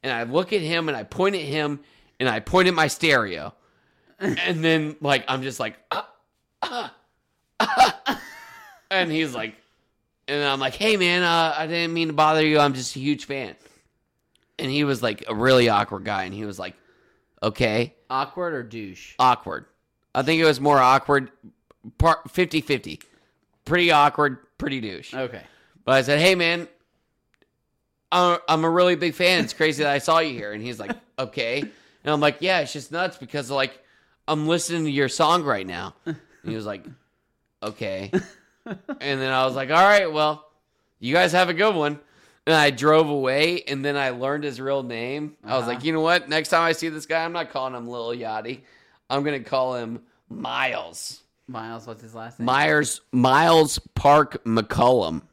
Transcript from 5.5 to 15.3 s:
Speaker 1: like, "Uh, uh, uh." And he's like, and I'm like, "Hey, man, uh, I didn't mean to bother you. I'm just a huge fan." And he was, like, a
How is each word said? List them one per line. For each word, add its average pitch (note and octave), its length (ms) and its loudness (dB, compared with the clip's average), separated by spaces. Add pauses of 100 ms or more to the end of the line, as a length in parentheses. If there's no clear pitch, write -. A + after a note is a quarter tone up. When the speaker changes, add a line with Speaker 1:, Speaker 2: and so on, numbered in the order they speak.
Speaker 1:
like, A2 160 -6 (140)
"Uh, G3+ 100 -4 (640)
uh, - 260 -8 (720)
uh." B3+ 560 2 (760)
And F3+ 220 0
he's D#3 220 -2
like, A2 220 -10 (680)
and D3 160 -4
I'm C#3 160 0
like, C3+ 160 -4
"Hey, G#3+ 220 0
man, F3+ 260 2
uh, E3 320 2
I D#3 120 -6
didn't E3+ 260 -4
mean E3 160 -2
to D#3 60 -6
bother D#3 320 4
you. D3+ 120 4
I'm C#3+ 140 4
just B2+ 240 -8
a - 20 -10
huge C#3 280 -4
fan." C3+ 280 -8 (1040)
And C3 120 -4
he D3 140 0
was, C3 180 -2
like, A2+ 260 -4
a A2+ 60 -6